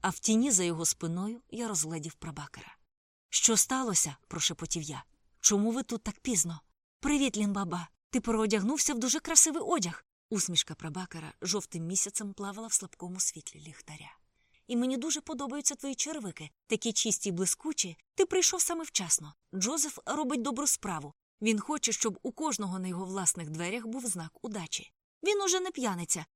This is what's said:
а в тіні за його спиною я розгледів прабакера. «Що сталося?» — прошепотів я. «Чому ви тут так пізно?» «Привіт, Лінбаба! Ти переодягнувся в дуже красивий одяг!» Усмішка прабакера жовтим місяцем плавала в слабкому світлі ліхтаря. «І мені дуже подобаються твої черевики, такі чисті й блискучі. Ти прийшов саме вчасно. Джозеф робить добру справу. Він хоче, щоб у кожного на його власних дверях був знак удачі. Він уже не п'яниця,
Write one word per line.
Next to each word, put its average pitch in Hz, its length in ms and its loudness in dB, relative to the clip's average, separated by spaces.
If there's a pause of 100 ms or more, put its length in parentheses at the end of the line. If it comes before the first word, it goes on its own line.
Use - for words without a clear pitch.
а 190 80 0
в 180 100 -4
тіні 226 320 4
за 196 140 4
його 170 200 0
спиною 185 640 -2
я 233 180 -4
розгледів 160 460 -4
прабакера. - 600 -12 (520)
«Що - 280 6
сталося?» — 220 600 2 (120)
прошепотів 160 540 -2
я. 147 220 -10 (360)
«Чому 208 300 6
ви 247 120 0
тут - 200 -4
так - 180 -6
пізно?» 170 400 0 (400)
«Привіт, 277 360 2
Лінбаба! 196 520 -2 (220)
Ти 254 100 2
переодягнувся 220 720 2
в 233 40 -2
дуже 254 220 2
красивий 320 420 6
одяг!» 196 420 0 (260)
Усмішка 175 440 0
прабакера 160 580 -10 (100)
жовтим 180 440 -4
місяцем 196 460 -2
плавала 202 360 -8
в - 40 -4
слабкому 180 480 -4
світлі - 400 -4
ліхтаря. 151 560 -16 (500)
«І 240 100 0
мені 254 200 2
дуже 302 240 -2
подобаються 285 540 -4
твої 269 200 -6
черевики, 214 560 -6 (160)
такі 220 260 0
чисті - 360 0
й 190 40 0
блискучі. 185 640 -2 (180)
Ти 381 120 4
прийшов 370 340 2
саме 330 240 0
вчасно. 156 500 -2 (200)
Джозеф 277 520 0
робить 285 360 0
добру 269 240 -2
справу. 156 480 -2 (280)
Він 214 180 4
хоче, 294 320 0
щоб 208 300 0
у 262 100 -4
кожного 208 460 -2
на 185 100 -4
його 185 160 -4
власних 180 460 -2
дверях 180 360 -4
був 240 200 -6
знак 180 240 -4 (120)
удачі. 202 500 -6 (320)
Він 403 180 4
уже 370 180 4
не 370 100 -2
п'яниця, 180 640 -2